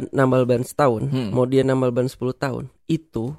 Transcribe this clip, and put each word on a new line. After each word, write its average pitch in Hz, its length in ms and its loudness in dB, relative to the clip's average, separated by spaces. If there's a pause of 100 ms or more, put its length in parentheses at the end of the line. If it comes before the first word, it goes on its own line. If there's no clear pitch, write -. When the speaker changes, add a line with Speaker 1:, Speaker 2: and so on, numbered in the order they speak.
Speaker 1:
nambal 131 360 2
ban 123 180 2
setahun, 123 440 0
Speaker 2:
Hmm. 131 260 -2
Speaker 1:
mau 127 120 2
dia 131 180 2
nambal 131 280 2
ban 123 160 0
sepuluh 127 260 -6
tahun, 131 360 -6 (180)
itu 151 520 -4